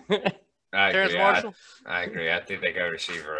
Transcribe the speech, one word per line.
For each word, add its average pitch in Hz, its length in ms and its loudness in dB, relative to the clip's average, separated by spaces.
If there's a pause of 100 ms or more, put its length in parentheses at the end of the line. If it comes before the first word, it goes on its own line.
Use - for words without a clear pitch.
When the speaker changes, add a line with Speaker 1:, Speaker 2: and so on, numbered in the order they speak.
Speaker 1:
<laughs> - 40 0 (600)
Speaker 2:
I 196 200 4
Speaker 3:
Terrence 185 220 2
Speaker 2:
agree. 175 100 2
I, 196 80 6
Speaker 3:
Marshall? 190 240 0 (320)
Speaker 2:
I 87 160 -2
agree. 82 280 -4
I 87 100 0
think 92 200 -8
they 87 120 0
got 90 160 -2
a - 20 -4
receiver 80 480 -8